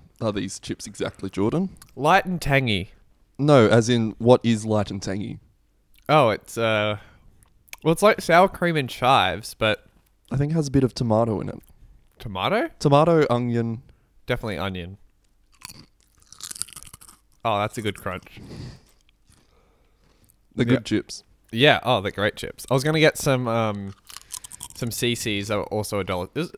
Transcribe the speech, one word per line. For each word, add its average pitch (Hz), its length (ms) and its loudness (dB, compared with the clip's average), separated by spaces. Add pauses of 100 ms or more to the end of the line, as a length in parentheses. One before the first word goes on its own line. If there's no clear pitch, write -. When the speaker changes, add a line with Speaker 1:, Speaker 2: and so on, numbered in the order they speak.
(200)
Speaker 1:
are 110 140 -2
these 104 260 -6
chips - 260 -10
exactly, - 440 -10
Jordan? 190 400 -2 (260)
Speaker 2:
Light 156 300 2
and 180 160 -6
tangy. 123 500 0 (480)
Speaker 1:
No, 135 300 8
as 113 180 4
in, 113 300 0
what 117 260 6
is 113 220 0
light 104 260 -2
and 98 100 -10
tangy? 104 380 -8 (680)
Speaker 2:
Oh, 139 220 6
it's, - 260 -6
uh, 107 400 0 (840)
well, 160 120 2
it's - 100 -4
like 214 160 4
sour 180 300 4
cream 170 260 -2
and 131 140 -2
chives, 104 640 2
but - 320 -2 (440)
Speaker 1:
I 123 60 -6
think 143 160 -2
it 165 40 -2
has 156 120 0
a 131 40 -10
bit 135 120 4
of 117 100 2
tomato 113 460 0
in - 80 -8
it. - 120 -12 (600)
Speaker 2:
Tomato? 127 600 -2
Speaker 1:
Tomato, 156 500 4
onion. 117 540 -2 (440)
Speaker 2:
Definitely 120 300 -6
onion. 92 400 -8 (2500)
Oh, 107 140 0
that's 107 180 -4
a 117 40 -8
good 104 160 -6
crunch. - 440 -12 (2000)
Speaker 1:
The 120 120 -2
good 120 80 2
Speaker 2:
Yeah. 127 60 2 (180)
Speaker 1:
chips. - 260 -10 (300)
Speaker 2:
Yeah. 123 300 4
Oh, 120 160 0
they're 95 140 -4
great 101 240 -2
chips. - 320 -12
I 123 40 0
was 131 100 2
gonna 156 180 0
get 156 160 4
some, 127 280 0
um, 107 480 -4 (840)
some 120 140 -6
C 120 260 -2
Cs 101 340 -4
that 104 80 -2
were 92 80 -4
also 104 340 -4
a 95 60 -2
dollar. 92 280 -4
It 139 60 -6
was, 170 180 -6